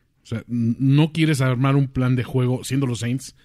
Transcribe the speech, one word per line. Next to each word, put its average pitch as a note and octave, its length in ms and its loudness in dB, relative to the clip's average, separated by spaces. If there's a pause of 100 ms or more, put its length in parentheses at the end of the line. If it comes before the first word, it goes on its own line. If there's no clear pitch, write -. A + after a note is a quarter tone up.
(220)
O - 40 -20
sea, - 200 -8
n-, A#2 320 -2
no C#3+ 320 4
quieres D#3 300 2
armar C3 340 2
un C#3 140 2
plan B2+ 280 0
de B2 60 0
juego, B2+ 420 -2
siendo C3+ 220 -2
los A#2+ 120 -4
Saints, A#2+ 360 -6 (100)